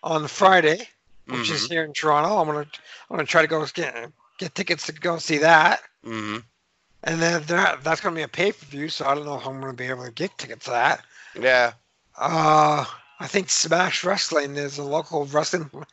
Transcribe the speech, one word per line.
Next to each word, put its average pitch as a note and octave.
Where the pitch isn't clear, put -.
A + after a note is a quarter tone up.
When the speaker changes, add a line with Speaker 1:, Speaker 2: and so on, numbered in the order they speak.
Speaker 1:
on D#3
Friday, F#3
which A#2+
is -
Speaker 2:
Mm-hmm. C3
Speaker 1:
here E3
in D3+
Toronto. D#3
I'm D#3+
gonna, D3+
I'm -
gonna D3+
try E3
to D#3
go D#3
get, A#2+
get F3
tickets F3
to D#3
go E3+
see D#3
that. E3
Speaker 2:
Mm-hmm. A2
Speaker 1:
And E3
then E3
that, D#3+
that's D#3+
gonna F3+
be D#3+
a C#3
pay-per-view, D#3
so D3+
I C3+
don't D3
know C#3+
if -
I'm C3+
gonna C3+
be B2+
able B2+
to A#2+
get D3+
tickets -
to B2+
that. B2
Speaker 2:
Yeah. B2
Speaker 1:
Uh, D3+
I C#3+
think G3
Smash E3+
Wrestling D#3+
is C#3+
a D3
local D3
wrestling D3+